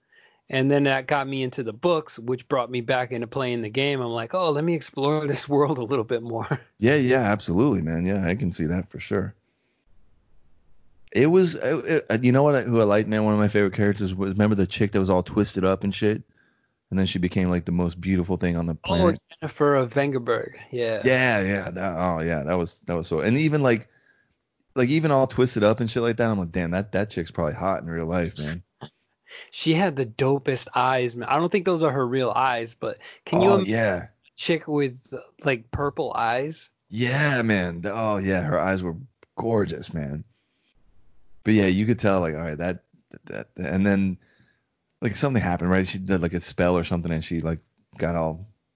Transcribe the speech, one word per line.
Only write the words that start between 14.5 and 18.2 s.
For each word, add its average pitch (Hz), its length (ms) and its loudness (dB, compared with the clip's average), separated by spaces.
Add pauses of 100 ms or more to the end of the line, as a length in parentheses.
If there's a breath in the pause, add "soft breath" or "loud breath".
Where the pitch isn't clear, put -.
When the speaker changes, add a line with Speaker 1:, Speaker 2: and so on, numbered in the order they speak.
Speaker 2:
the 95 100 2
chick 101 260 -2
that 104 60 2
was 95 120 2
all 92 120 4
twisted 101 420 -2
up 95 200 0
and 101 100 -2
shit, 107 280 -2 (680)
and 92 80 -2
then 95 80 2
she 92 140 -2
became, 90 300 0
like, 87 160 -2
the 87 60 -4
most 87 280 -2
beautiful 92 360 0